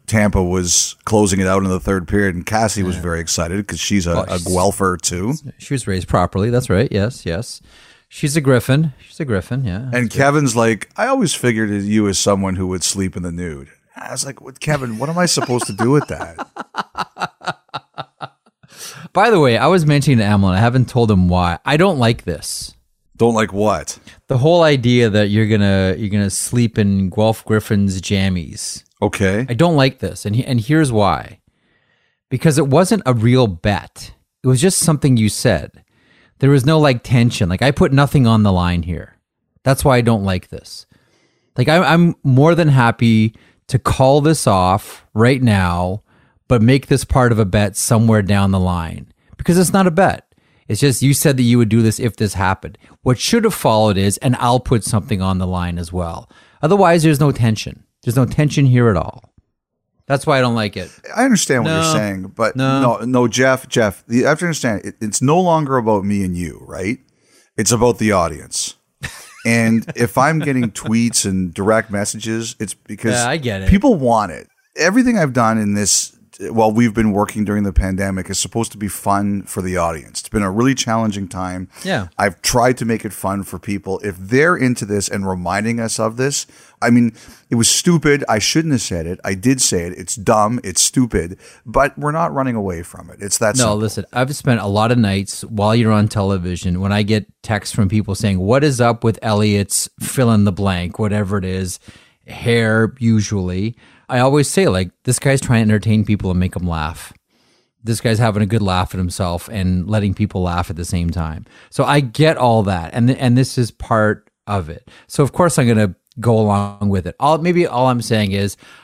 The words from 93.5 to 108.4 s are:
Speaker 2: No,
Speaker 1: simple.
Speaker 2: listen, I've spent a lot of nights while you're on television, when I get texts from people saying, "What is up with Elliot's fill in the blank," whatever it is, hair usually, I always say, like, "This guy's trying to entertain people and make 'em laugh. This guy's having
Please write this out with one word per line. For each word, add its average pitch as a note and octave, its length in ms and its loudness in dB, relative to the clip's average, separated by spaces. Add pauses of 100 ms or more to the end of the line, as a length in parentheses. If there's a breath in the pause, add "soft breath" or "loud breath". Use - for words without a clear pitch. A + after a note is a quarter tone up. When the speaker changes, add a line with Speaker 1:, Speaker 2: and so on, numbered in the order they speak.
Speaker 2:
No, B2+ 60 2
Speaker 1:
simple. G#2+ 140 0
Speaker 2:
listen, G#2+ 340 -4
I've C3 240 -4
spent A#2+ 260 -2
a G2+ 60 -6
lot G#2+ 240 2
of A#2+ 60 2
nights G2 460 -2
while G#2+ 320 0
you're A2+ 160 2
on G#2+ 160 2
television, F#2 720 -2
when G2 120 -2
I G#2 100 0
get G#2+ 240 -2 (160)
texts - 320 -6
from G#2 120 2
people G2 280 -2
saying, G2 240 -2
"What A2+ 240 2
is C3+ 180 0
up A#2 220 0
with A2+ 180 0
Elliot's G#2 680 0 (100)
fill A#2+ 320 0
in G#2 140 4
the G2 60 2
blank," F2+ 460 -4
whatever G#2 400 -2
it F#2 80 -4
is, F#2 320 -6 (500 loud breath)
hair A2+ 720 0
usually, G#2 760 0 (340 soft breath)
I B2 100 0
always C#3 300 4
say, F#3+ 180 2
like, F#2 240 0 (120)
"This B2 160 0
guy's C#3 220 2
trying A#2+ 260 2
to G#2+ 60 4
entertain G#2+ 320 2
people G2+ 260 -2
and F2+ 80 0
make F2+ 160 -2
'em F2 120 -6
laugh. D#2+ 460 -6 (720)
This A2+ 180 -4
guy's A2+ 180 0
having G#2+ 240 2